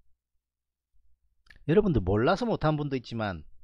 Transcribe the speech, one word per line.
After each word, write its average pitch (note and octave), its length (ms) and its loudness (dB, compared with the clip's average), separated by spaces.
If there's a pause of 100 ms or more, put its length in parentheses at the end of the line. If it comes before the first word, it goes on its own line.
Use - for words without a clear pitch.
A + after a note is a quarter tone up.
(1700)
여러분들 F3 340 4
몰라서 B2 440 0
못하는 D#3 300 0
분도 C#3+ 200 -4
있지만 G#2+ 480 -6 (200)